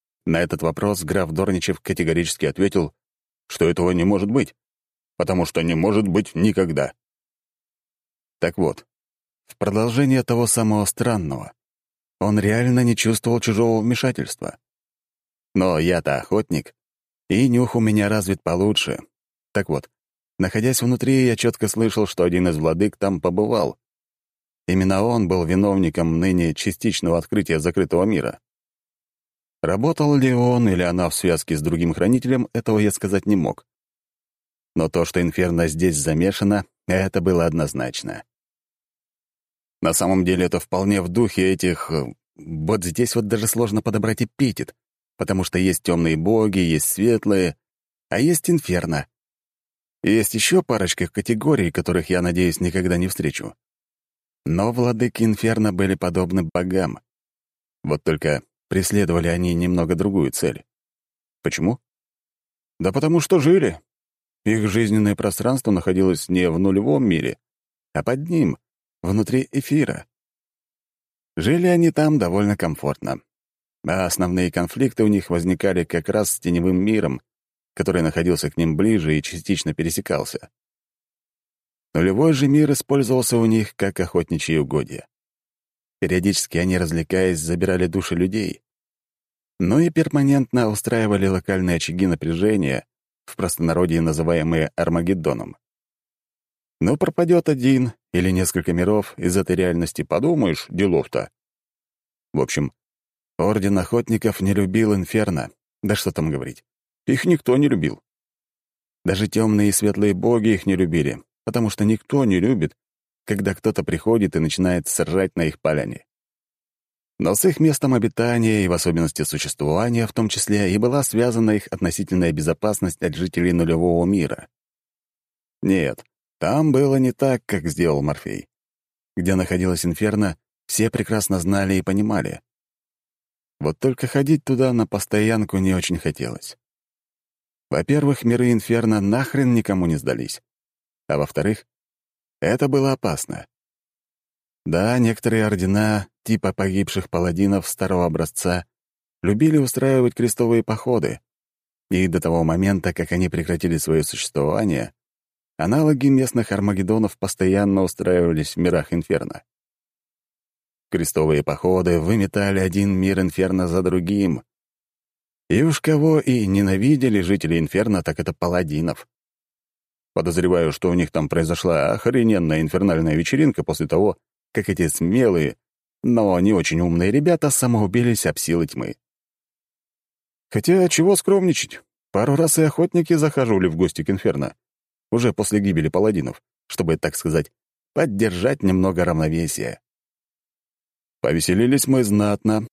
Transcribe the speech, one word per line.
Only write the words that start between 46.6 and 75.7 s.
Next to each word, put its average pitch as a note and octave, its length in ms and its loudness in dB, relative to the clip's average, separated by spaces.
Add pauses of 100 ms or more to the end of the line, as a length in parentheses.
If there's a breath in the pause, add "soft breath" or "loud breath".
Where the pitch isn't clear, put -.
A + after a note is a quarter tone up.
светлые, G2+ 680 0 (520)
а F#2+ 120 -2
есть D#3+ 300 0
Инферно. E2+ 580 -2 (920)
Есть G#2 320 0
еще E3+ 280 2
парочка F#2 460 -2
категорий, G#2+ 640 0
которых F2 380 -2
я, F2+ 120 0
надеюсь, F2 380 0
никогда F2+ 360 0
не F2+ 120 0
встречу. - 460 -6 (920)
Но F#2+ 280 0
владыки A#2+ 520 0
Инферно A2 480 2
были F#2+ 220 0
подобны F2+ 580 -2
богам. F2+ 480 -2 (800)
Вот D2+ 220 -4
только D2+ 380 0 (260)
преследовали F2 600 0
они F2 260 0
немного F2 400 0
другую F#2 360 0
цель. B1+ 340 -4 (800)
Почему? E2 380 -2 (1000)
Да F#2 140 -2
потому D#3 280 2
что F3+ 200 2
жили. D3 400 2 (640)
Их G#2+ 240 0
жизненное G#2 480 2
пространство A2+ 560 -2
находилось F#2 560 0
не F2+ 200 2
в D#2+ 100 0
нулевом G2+ 460 2
мире, D#2+ 340 0 (560)
а - 100 -4
под C3+ 240 -4
ним, D#3 300 0 (440)
внутри G#2+ 480 0
эфира. C#3 560 -2 (1300)
Жили D3+ 300 0
они E3+ 240 4
там D3+ 280 2
довольно G2+ 380 2
комфортно. D2 640 -4 (680)
А F#2 180 0
основные F2+ 460 0
конфликты A2+ 540 -2
у - 20 4
них G#2 240 0
возникали F2 540 0